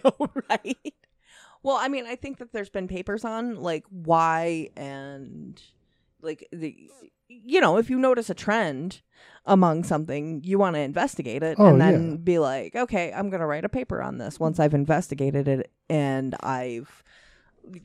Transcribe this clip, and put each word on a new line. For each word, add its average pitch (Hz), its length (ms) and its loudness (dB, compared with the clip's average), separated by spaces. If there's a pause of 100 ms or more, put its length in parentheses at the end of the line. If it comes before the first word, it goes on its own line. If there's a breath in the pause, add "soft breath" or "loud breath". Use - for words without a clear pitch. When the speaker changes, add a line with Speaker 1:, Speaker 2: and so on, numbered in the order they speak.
Speaker 1:
know, - 220 -2 (200)
right? - 440 -4 (680 soft breath)
Well, 269 140 0
I 240 120 -2
mean, 262 180 -6
I 247 100 -10
think 269 220 -12
that 240 140 -18
there's 202 180 -8
been 185 180 -6
papers 202 360 -6
on, 226 320 -6
like, 165 340 -6
why 165 840 0
and 139 880 -14 (600)
like, 160 300 -10
the, 156 360 -12 (400)
you 247 320 0
know, 190 180 6
if 226 120 0
you 254 80 0
notice 247 320 2
a 170 40 -4
trend 185 680 -4 (420 soft breath)
among 175 400 4
something, 151 600 -4
you 190 140 0
wanna 180 200 2
investigate 147 640 -4
it 160 160 -2
Speaker 2:
Oh, 208 80 10
Speaker 1:
and 139 140 10
then 165 320 4
Speaker 2:
yeah. 151 60 -6
Speaker 1:
be 170 200 2
like, 135 380 -2
"Okay, 196 360 -2
I'm 196 180 -6
gonna 170 160 0
write 151 180 -2
a 202 40 -2
paper - 320 -4
on - 180 -6
this 120 200 -10
once 160 220 2
I've 151 140 6
investigated 143 720 0
it 135 240 -2 (180)
and 135 500 -2
I've 127 600 -8 (840 soft breath)